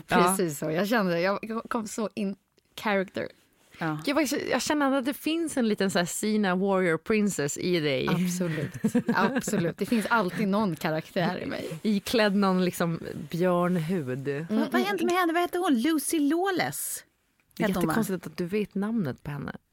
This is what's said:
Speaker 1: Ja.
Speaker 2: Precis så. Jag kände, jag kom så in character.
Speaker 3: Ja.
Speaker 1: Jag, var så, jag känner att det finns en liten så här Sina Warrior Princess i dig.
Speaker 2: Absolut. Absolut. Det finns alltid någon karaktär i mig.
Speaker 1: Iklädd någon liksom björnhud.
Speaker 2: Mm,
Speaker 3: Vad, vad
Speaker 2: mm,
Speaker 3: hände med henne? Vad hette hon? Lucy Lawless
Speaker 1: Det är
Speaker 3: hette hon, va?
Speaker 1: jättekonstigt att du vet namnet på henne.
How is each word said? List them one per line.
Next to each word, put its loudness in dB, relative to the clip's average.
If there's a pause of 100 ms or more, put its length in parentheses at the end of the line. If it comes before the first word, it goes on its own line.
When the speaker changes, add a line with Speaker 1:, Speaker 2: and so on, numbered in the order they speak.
Speaker 1:
Ja. 4
Speaker 2:
Precis 2
så. -4
Jag 0
kände, 2
jag -2
kom -4
så -4
in -4 (400)
character. -2 (500)
Speaker 3:
Ja. -4
Speaker 1:
Jag, 2
var 4
så, -2 (140)
jag 0
känner 2
att -2
det -2
finns -4
en 2
liten 0
så 0
här 2
Sina 0
Warrior 2
Princess 0
i 0
dig. 0
Speaker 2:
Absolut. 0 (440)
Absolut. 0
Det -2
finns 0
alltid 2
någon 2
karaktär -2
i -8
mig. -6
Speaker 1:
Iklädd 2
någon 4
liksom -2 (300)
björnhud. 0
Speaker 2:
Mm, -4
Speaker 3:
Vad, 2
vad 2
Speaker 2:
mm, 4
Speaker 3:
hände -2
med 2
henne? 2
Vad 2
hette -2
hon? 2
Lucy 0
Lawless 0 (540)
Speaker 1:
Det 0
är 2
Speaker 3:
hette 0
hon, 0
va? 2
Speaker 1:
jättekonstigt -2
att -12
du -2
vet -4
namnet -2
på -8
henne. -8 (180)